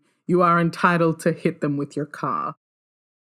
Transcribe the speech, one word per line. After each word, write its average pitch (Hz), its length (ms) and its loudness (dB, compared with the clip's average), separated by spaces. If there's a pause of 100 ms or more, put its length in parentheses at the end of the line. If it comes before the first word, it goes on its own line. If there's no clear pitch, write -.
(280)
you 175 140 2
are 170 180 4
entitled 170 600 2
to 170 120 0
hit 160 300 -4
them 147 160 -2
with 143 180 -8
your 147 100 -6
car. 127 500 -6 (760)